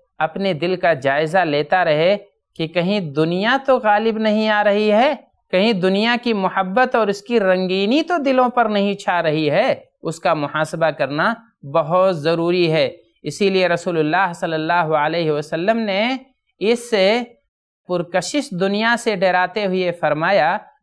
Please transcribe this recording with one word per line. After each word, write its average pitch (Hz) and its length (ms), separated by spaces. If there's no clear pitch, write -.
اپنے 185 340
دل 170 240
کا 175 160
جائزہ 147 460
لیتا 160 460
رہے 165 320
کہ 165 100
کہیں 175 340
دنیا 170 560
تو 262 120
غالب 214 400
نہیں 220 300
آ 208 160
رہی 208 280
ہے، 262 220
کہیں 202 220
دنیا 202 500
کی 233 100
محبت 190 640
اور 226 120
اس 196 160
کی 240 180
رنگینی 190 640
تو 330 160
دلوں 254 300
پر 240 160
نہیں 202 300
چھا 185 280
رہی 156 280
ہے، 190 240
اس 160 180
کا 170 140
محاسبہ 156 560
کرنا 147 440
بہت 165 480
ضروری 170 500
ہے۔ 147 180
اسی 190 280
لیے 185 180
رسول 170 300
اللہ 175 360
صلی 170 200
اللہ 160 180
علیہ 160 580
وسلم 165 480
نے 220 380
اس 226 360
پرکشش 180 640
دنیا 202 480
سے 226 180
ڈراتے 180 500
ہوئے 185 260
فرمایا 165 680